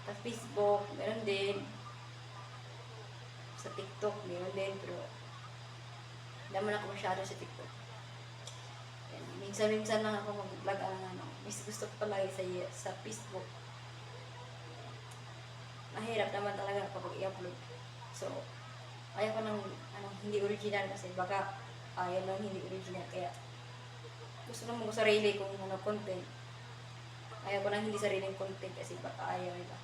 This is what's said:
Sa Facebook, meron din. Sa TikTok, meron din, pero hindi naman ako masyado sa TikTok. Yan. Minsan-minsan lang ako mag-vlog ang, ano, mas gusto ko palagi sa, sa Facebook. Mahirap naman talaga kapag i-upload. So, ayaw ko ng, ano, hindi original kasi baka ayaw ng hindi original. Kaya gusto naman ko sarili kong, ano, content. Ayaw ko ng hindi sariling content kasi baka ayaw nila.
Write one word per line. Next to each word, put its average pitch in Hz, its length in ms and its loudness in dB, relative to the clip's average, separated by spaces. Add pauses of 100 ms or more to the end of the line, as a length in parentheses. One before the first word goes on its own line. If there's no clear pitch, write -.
Sa 202 160 -4
Facebook, 208 640 6 (160)
meron 220 240 2
din. 196 400 4 (1900)
Sa - 160 -6
TikTok, 202 560 0
meron 180 240 0
din, 196 320 0
pero 180 160 -2
hindi - 1500 -10
naman 208 240 4
ako 190 160 0
masyado 190 320 2
sa 190 160 -4
TikTok. - 320 -8 (1400)
Yan. - 80 -8 (160)
Minsan-minsan 214 640 6
lang 208 160 4
ako 202 240 -2
mag-vlog 190 400 0
ang, 190 140 0 (180)
ano, - 80 -4 (240)
mas 208 160 -4
gusto 208 240 -2
ko - 160 0
palagi 196 320 4
sa, 185 80 2 (320)
sa 190 140 -2 (100)
Facebook. - 480 -4 (2500)
Mahirap 214 400 4
naman 202 160 4
talaga 196 400 2
kapag 180 240 -2
i-upload. 185 400 -2 (560)
So, - 160 -2 (880)
ayaw 220 240 4
ko - 0 -
ng, 214 200 2 (120)
ano, 202 340 -6 (140)
hindi 208 240 2
original 202 480 4
kasi 185 240 -4
baka 185 480 2 (280)
ayaw 180 320 2
ng 190 160 2
hindi 185 260 0
original. 185 460 -2
Kaya 180 160 0 (1200)
gusto 226 160 -6
naman 233 240 2
ko 214 80 2
sarili 214 400 10
kong, 196 240 0
ano, 190 240 0
content. 196 400 2 (1200)
Ayaw 196 160 4
ko 202 80 4
ng 208 160 4
hindi 208 160 2
sariling 190 400 4
content 190 320 -2
kasi 180 320 -6
baka - 320 0
ayaw 180 160 0
nila. 175 320 -6